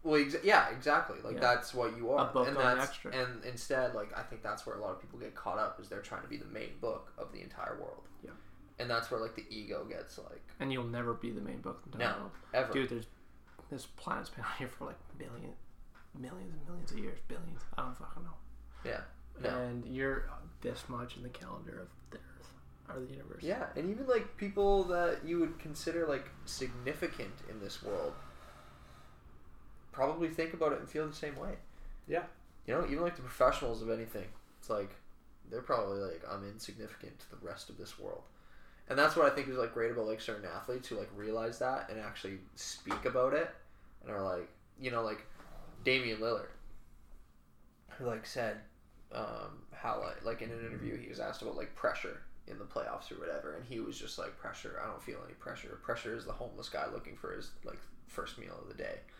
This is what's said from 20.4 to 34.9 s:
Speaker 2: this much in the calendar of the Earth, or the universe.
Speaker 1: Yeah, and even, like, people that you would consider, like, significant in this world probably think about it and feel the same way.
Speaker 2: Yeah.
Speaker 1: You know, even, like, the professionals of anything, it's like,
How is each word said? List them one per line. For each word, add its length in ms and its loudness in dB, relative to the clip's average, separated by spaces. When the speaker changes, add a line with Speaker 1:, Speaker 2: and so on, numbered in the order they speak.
Speaker 2:
this 260 -4
much 300 -6
in 60 -8
the 60 -6
calendar 500 -8
of 100 -10
the 80 -10
Earth, 340 -14
or 140 -6
the 100 -6
universe. 320 -8
Speaker 1:
Yeah, 320 2
and 140 2
even, 180 0
like, 300 6
people 480 8
that 400 4
you 140 4
would 200 4
consider, 480 0
like, 220 2
significant 880 -2
in 100 -8
this 240 -6
world 300 0
probably 380 4
think 240 0
about 200 4
it 60 0
and 80 -8
feel 200 -2
the 60 -6
same 240 -6
way. 200 -4
Speaker 2:
Yeah. 180 2
Speaker 1:
You 80 2
know, 100 4
even, 160 2
like, 140 2
the 80 -8
professionals 580 6
of 80 0
anything, 380 -2
it's 100 -10
like, 260 0